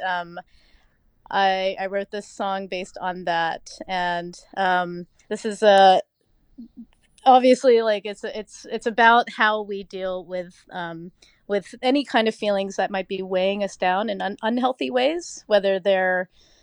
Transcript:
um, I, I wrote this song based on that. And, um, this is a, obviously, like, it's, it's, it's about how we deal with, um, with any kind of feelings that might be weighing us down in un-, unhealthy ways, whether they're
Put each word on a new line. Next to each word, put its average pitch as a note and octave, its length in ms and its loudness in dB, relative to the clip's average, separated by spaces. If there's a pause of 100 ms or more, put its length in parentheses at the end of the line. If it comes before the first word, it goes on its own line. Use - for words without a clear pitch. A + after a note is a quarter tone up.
um, F3 340 -8 (920)
I, F#3+ 460 0
I F#3+ 60 -6
wrote G3 260 -6
this G3+ 160 -10
song G3 400 -6
based F#3 320 -10
on F#3 260 -8
that. E3 440 -2 (180)
And, F3 500 -4 (200)
um, F3+ 500 -2 (220)
this G#3+ 160 -8
is G#3 180 -4
a, G3 380 8 (1200)
obviously, B3+ 600 6
like, G#3 220 0
it's, G3+ 180 -10
it's, G#3 460 -12
it's A#3 180 -8
about A#3 420 6
how G#3+ 320 0
we G3+ 220 -10
deal F#3 420 -8
with, F3+ 460 -12
um, E3+ 400 -10 (360)
with G3+ 340 -4
any C4 220 2
kind A3+ 240 0
of A3 80 -2
feelings G3 400 -4
that G3 160 -2
might F#3+ 160 -6
be F#3+ 140 -8
weighing F#3+ 420 -2
us F#3+ 140 -8
down F#3+ 320 -2
in G3 120 -8
un-, G3 200 -6
unhealthy B3+ 480 -2
ways, C4+ 580 -4
whether G3 320 2
they're F#3 480 0 (360)